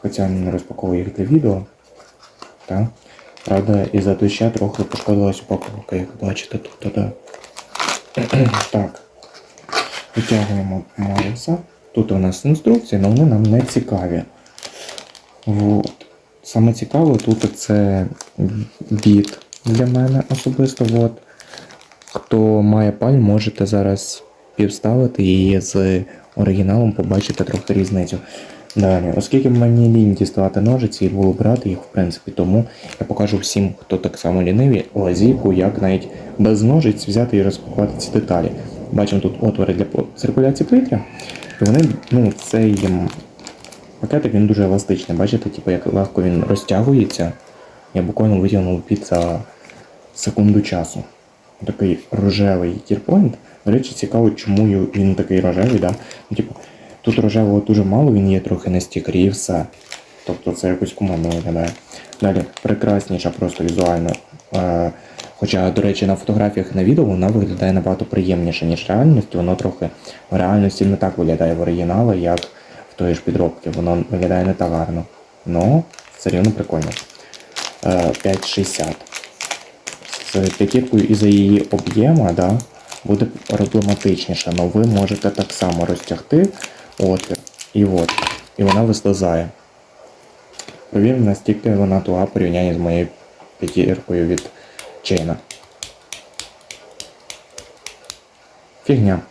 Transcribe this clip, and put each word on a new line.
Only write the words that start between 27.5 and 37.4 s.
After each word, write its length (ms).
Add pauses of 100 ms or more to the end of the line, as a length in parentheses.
різницю. 440 (580)
Далі, 420
оскільки 320
мені 480
лінь 160
діставати 480
ножиці 440
і 40
було 240
брати 360
їх, 100
в 120
принципі, 400
тому 340 (340)
я 60
покажу 320
всім, 420
хто 180
так 200
само 240
ліниві, 440 (100)
лазійку, 580
як 280
навіть 260 (300)
без 260
ножиць 440
взяти 300
і 60